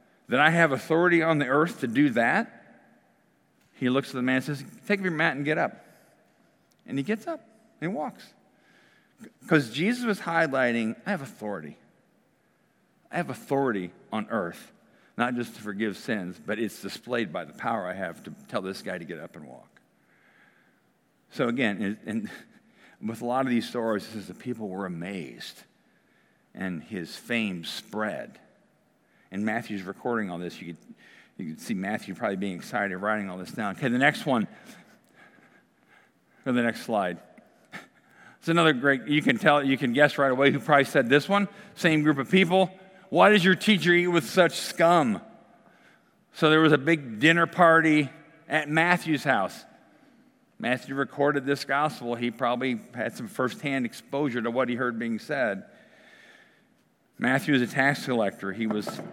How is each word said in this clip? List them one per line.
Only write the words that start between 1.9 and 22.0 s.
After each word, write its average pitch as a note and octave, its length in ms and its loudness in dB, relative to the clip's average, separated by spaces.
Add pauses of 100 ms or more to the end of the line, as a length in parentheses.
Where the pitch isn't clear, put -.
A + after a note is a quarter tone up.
that," A#2+ 760 -2 (880)
he B2+ 160 -2
looks C3 220 0
at - 40 -10
the B2+ 80 -4
man C3 140 2
and B2+ 80 -2
says, C#3+ 180 -6 (240)
"Take G3+ 140 0
up F#3+ 40 -4
your F3+ 80 0
mat D#3 240 0
and C#3+ 80 -6
get D3+ 140 0
up." - 260 -4 (1000)
And C3+ 120 -6
he C#3 40 -2
gets G#3+ 240 -6
up E4 220 -10 (320)
and F#3 140 -6
walks. C#4 400 -10 (1120)
'Cause C#3+ 220 2
Jesus G#3+ 340 -2
was G#3+ 160 -2
highlighting, C3 720 0 (120)
"I F#3+ 40 -4
have E3+ 120 -6
authority. G2+ 560 -12 (1300)
I - 60 -8
have E3+ 140 -4
authority A#2 600 -2 (220)
on G#2+ 180 -6
earth, - 400 -6 (460)
not A#2+ 200 -2
just A#2 180 -6
to - 60 -20
forgive G#2 360 -4
sins, F#2 480 -6
but G#2+ 140 -6
it's A2 240 -6
displayed A2 500 -6
by F2 120 -8
the D2 80 -16
power A2+ 340 -6
I F#2 60 -6
have F#2 320 -10
to D#2 100 -14 (140)
tell A2 140 -6
this F#2+ 200 -10
guy F#2 160 -10
to E2+ 60 -12
get D#2+ 160 -12
up E2 160 -18
and D#2 100 -18
walk." B1+ 340 -20 (1500)
So C3 160 -2
again, A#2 340 -2
and, G#2 240 -4